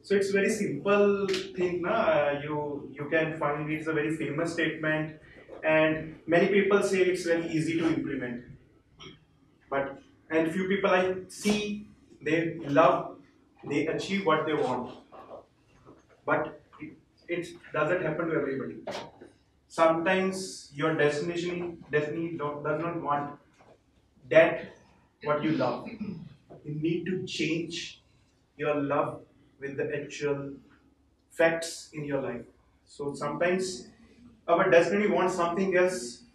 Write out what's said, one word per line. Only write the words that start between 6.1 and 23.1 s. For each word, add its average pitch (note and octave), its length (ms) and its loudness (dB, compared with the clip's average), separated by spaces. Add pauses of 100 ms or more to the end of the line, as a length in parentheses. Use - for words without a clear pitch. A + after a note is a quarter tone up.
many F3 220 4
people G3 340 4
say F#3+ 200 2
it's F3+ 240 2
very E3 220 0
easy E3 300 0
to E3 80 0
implement. C3 580 -2 (1300)
But, C#3 320 -4 (300)
and D#3+ 200 2
few F#3+ 160 -2
people F#3+ 220 2
I F#3 260 4 (120)
see, G#3 600 -2 (320)
they D#3+ 340 0 (100)
love, E3 520 4 (500)
they D3+ 200 0
achieve F#3+ 380 -2
what D#3 220 2
they D3+ 60 0
want. B2+ 440 -2 (1300)
But - 340 0 (200)
it, D3+ 140 -14 (340)
it E3+ 200 -4 (240)
doesn't D#3 300 0
happen D#3+ 280 -2
to D#3 60 0
everybody. C3+ 420 -4 (920)
Sometimes F3+ 1040 2
your D#3 220 0
destination, E3+ 960 0
destiny D#3+ 440 -2
don't, D3 280 -6
does D3+ 180 -2
not E3 180 -4
want C#3+ 380 -4 (960)